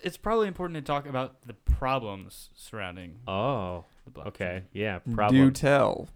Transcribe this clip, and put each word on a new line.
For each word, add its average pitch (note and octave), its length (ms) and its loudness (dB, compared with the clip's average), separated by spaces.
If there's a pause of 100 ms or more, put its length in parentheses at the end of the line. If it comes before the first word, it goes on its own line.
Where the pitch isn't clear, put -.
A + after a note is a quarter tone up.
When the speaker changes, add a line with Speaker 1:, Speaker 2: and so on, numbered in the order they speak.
Speaker 1:
it's F#3 140 -6
probably G#3+ 320 0
important F3 260 -8
to D3+ 80 -8
talk C#3+ 240 -4
about C3 400 -6
the A#2 80 -16
problems A2 1000 -4
surrounding F2+ 760 -12
Speaker 2:
Oh, F#2+ 560 -2 (200)
Speaker 1:
the - 60 -20
blockchain. - 160 -14
Speaker 2:
okay. F#2+ 360 -6 (100)
Yeah, G2+ 340 -4
Speaker 3:
Do A#2 80 -4
Speaker 2:
problem. C3 380 8
Speaker 3:
tell. C3+ 640 2